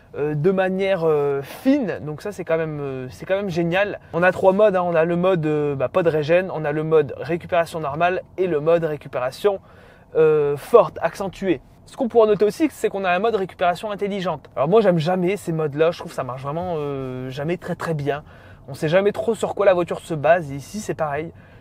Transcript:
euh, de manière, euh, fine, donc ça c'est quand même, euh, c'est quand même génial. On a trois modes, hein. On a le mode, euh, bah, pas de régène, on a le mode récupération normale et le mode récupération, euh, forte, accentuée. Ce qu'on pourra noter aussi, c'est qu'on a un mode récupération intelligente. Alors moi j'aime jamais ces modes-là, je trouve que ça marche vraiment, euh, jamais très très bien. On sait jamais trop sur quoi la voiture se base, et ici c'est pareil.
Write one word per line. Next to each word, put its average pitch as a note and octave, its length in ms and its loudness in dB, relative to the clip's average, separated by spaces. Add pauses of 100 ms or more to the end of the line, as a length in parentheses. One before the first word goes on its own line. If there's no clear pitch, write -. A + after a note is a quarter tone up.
(160)
euh, D3+ 200 -2
de D#3 160 2
manière, F#3+ 540 0
euh, C#3+ 360 2
fine, A#3 640 -2
donc D3+ 160 -10
ça G#3 100 -8
c'est F#3 140 -10
quand E3 120 0
même, D#3 220 -4
euh, C3 300 -8
c'est - 160 -16
quand F#3+ 100 0
même G3+ 140 -4
génial. F3 500 0 (140)
On E3 80 0
a F3+ 100 6
trois F#3+ 220 4
modes, G#3 220 4
hein. F3+ 100 2
On F3 80 -2
a E3 120 4
le E3+ 100 0
mode, F3 320 2
euh, D3 260 0
bah, C3 160 -2
pas F#3 140 2
de E3 60 4
régène, D#3+ 440 2
on D#3 120 -6
a D3 60 0
le D#3 120 -2
mode D#3 340 2
récupération E3 600 -2
normale D#3+ 420 -2 (160)
et F#3 80 0
le D#3+ 140 0
mode E3 240 2
récupération, D3+ 760 -4 (560)
euh, D3+ 400 4
forte, E3+ 460 4
accentuée. F3 600 -4 (260)
Ce - 100 -20
qu'on B3 120 -2
pourra A3 180 6
noter G#3 180 2
aussi, C4+ 240 0
c'est - 200 -4
qu'on G3 160 -6
a F3+ 40 0
un F3+ 80 2
mode G#3+ 160 0
récupération F#3 560 -2
intelligente. F#3+ 680 -6
Alors C#3 140 0
moi A3 120 6
j'aime F3+ 180 4
jamais F3+ 360 0
ces - 160 -8
modes-là, D#3 380 0
je E3+ 80 -4
trouve - 140 -14
que - 40 -16
ça C#3+ 80 -6
marche B2+ 200 -10
vraiment, E3 340 -6
euh, C3 540 -6
jamais D3+ 260 -6
très F3 160 -8
très E3 220 -6
bien. C#3+ 280 -4 (440)
On C#3 80 -12
sait D#3+ 140 -4
jamais G3 240 4
trop - 200 -2
sur - 220 -4
quoi G3 100 0
la G3 80 8
voiture F3 260 -2
se - 140 -10
base, D3+ 380 2
et C#3 60 -8
ici G3+ 220 -12
c'est F#3 140 -8
pareil. D3+ 380 -6 (300)